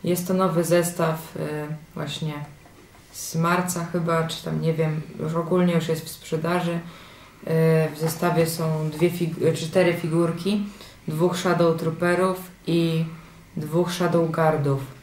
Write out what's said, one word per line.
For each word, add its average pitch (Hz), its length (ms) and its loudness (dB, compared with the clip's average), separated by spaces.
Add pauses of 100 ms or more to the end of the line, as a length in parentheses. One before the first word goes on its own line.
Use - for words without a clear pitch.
Jest 175 240 0
to 190 60 2
nowy 180 300 2
zestaw, 165 720 0
e, 151 300 -6 (260)
właśnie 151 400 -6 (760)
z - 240 -12
marca 175 500 0
chyba, 165 420 0
czy - 160 -8
tam 160 180 -2
nie 160 120 0
wiem, 156 280 0 (180)
już 160 140 -4
ogólnie 170 400 2
już 160 140 0
jest 160 180 -2
w - 40 -12
sprzedaży. 170 640 -2
E, 170 60 -2 (1160)
w 156 40 -12
zestawie 160 480 2
są 156 420 -2
dwie 170 200 2
fig-, 165 380 0
e, 160 60 4
cztery 175 400 2
figurki, 170 720 0 (420)
dwóch 165 300 0
Shadow 165 420 2
Trooperów 175 580 0 (300)
i 165 380 2 (520)
dwóch 160 360 0
Shadow 170 380 2
Guardów. 147 500 2 (220)